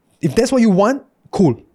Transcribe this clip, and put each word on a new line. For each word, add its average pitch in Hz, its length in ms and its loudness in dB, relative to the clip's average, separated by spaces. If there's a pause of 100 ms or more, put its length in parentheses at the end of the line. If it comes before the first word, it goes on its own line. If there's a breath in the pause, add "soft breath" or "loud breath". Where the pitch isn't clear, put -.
(220)
if 160 140 -4
that's 240 160 0
what 254 100 0
you 226 80 2
want, 208 320 0 (300)
cool. 147 280 0 (160)